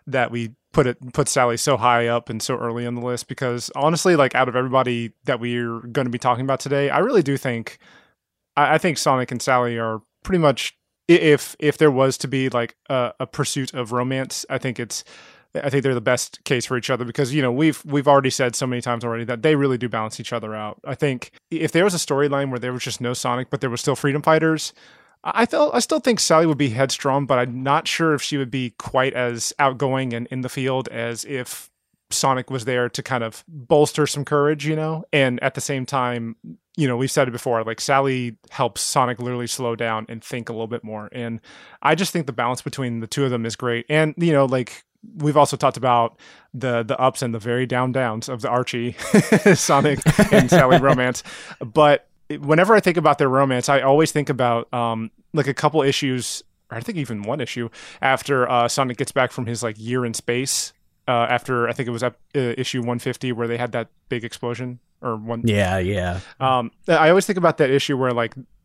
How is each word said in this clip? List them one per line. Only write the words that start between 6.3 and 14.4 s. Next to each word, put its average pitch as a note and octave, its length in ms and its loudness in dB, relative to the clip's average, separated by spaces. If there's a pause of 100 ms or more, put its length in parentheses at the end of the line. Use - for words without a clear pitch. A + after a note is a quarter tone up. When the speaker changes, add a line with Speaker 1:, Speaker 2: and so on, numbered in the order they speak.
Speaker 1:
about C3+ 160 0
today, C#3 300 -2
I C#3 100 2
really G#3+ 240 2
do C#3 140 0
think, A#2 420 -6 (760)
I, D3 200 4
I - 20 4
think D#3+ 200 0
Sonic B2+ 340 0
and A#2+ 100 -6
Sally B2 380 2
are A2 220 -4 (220)
pretty F#3 160 0
much, C#3+ 380 2 (320)
i-, E3+ 40 8
if, D#3+ 440 4
if D3 200 0
there D#3 140 6
was C3 280 2
to C#3+ 80 -4
be, C3 220 -2
like, A#2 260 -2 (140)
a, B2+ 320 -2
a B2+ 40 -4
pursuit C3+ 480 -6
of B2 180 -8
romance, C3 580 -4